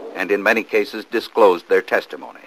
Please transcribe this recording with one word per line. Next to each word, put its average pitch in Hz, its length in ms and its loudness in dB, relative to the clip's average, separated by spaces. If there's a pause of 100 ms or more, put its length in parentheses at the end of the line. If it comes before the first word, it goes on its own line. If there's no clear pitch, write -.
(140)
and 90 160 -6
in 101 140 0
many 107 200 2
cases 107 420 -4
disclosed 104 640 2
their 95 120 4
testimony. - 640 -6